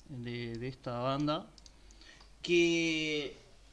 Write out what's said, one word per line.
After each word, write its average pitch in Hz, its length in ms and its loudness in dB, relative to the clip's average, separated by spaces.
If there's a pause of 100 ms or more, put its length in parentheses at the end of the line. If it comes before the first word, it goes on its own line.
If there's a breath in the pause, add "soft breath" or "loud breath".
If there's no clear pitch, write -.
de, 120 480 -8
de 123 100 -6
esta 127 320 -8
banda, 147 480 0 (920 loud breath)
que 165 960 2 (360)